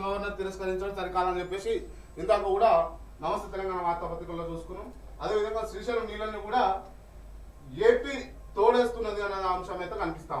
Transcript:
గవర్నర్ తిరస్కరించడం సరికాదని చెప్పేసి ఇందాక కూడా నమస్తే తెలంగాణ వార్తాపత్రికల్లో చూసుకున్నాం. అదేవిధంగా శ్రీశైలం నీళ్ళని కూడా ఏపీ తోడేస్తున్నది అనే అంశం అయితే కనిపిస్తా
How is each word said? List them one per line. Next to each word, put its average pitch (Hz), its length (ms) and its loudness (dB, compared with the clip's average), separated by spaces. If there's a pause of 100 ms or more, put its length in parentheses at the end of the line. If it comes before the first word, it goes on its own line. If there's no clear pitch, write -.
గవర్నర్ 202 380 -2
తిరస్కరించడం 190 600 -2
సరికాదని 180 420 0
చెప్పేసి 196 300 -2 (480)
ఇందాక 196 240 4 (100)
కూడా 214 160 6 (520)
నమస్తే 202 320 -2
తెలంగాణ 190 320 -2
వార్తాపత్రికల్లో 170 640 -4
చూసుకున్నాం. 180 360 -8 (360)
అదేవిధంగా 214 480 0
శ్రీశైలం 220 400 -2
నీళ్ళని 214 360 -6
కూడా 240 160 4 (1300)
ఏపీ 269 260 6 (420)
తోడేస్తున్నది 220 680 6
అనే 196 120 -2 (160)
అంశం 185 300 -4
అయితే - 180 -6
కనిపిస్తా 160 380 -4